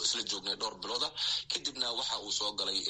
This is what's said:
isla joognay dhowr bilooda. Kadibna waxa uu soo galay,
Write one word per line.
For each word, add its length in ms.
isla 180
joognay 340
dhowr 260
bilooda. 260
Kadibna 480
waxa 240
uu 100
soo 220
galay, 240